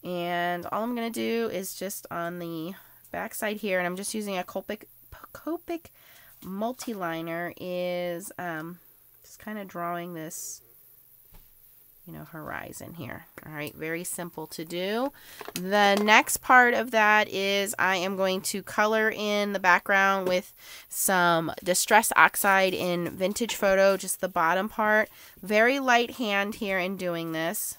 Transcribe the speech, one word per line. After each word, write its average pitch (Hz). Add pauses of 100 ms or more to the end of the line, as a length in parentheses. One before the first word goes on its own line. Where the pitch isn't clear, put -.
And 175
all 208
I'm 240
gonna 233
do 226
is 190
just -
on 175
the 170 (360)
back 185
side 214
here, 202
and 180
I'm 180
just 196
using 208
a 180
Copic, - (480)
Copic 339 (520)
multiliner, 175
is, 180
um, 170 (440)
just -
kinda 214
drawing 175
this, - (1500)
you 170
know, 156
horizon -
here. - (200)
All 156
right, 151
very 165
simple 165
to -
do. 196 (440)
The 196
next 208
part 247
of 233
that 214
is 196
I 185
am 190
going 190
to 190
color 220
in 208
the 196
background 196
with 180 (340)
some 170 (100)
Distress 214
Oxide 190
in 175
Vintage 202
Photo, 196
just -
the 185
bottom 185
part. 214 (320)
Very 220
light 240
hand 208
here 196
in 185
doing 170
this. 165